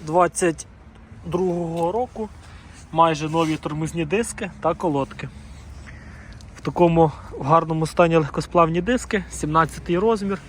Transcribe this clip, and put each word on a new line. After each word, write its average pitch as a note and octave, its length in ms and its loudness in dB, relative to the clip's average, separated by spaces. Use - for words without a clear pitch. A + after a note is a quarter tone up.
двадцять E3 640 0
другого F3 680 -2
року. A3+ 360 -4
Майже D#3+ 360 4
нові D#3 280 0
тормозні D#3 480 -4
диски F#3+ 460 -2
та E3 140 0
колодки. C#3+ 540 -2
В - 40 -18
такому E3 520 4
гарному D#3+ 460 2
стані E3 300 4
легкосплавні E3 640 2
диски, G#3 500 -2
сімнадцятий E3 680 0
розмір. G3+ 400 0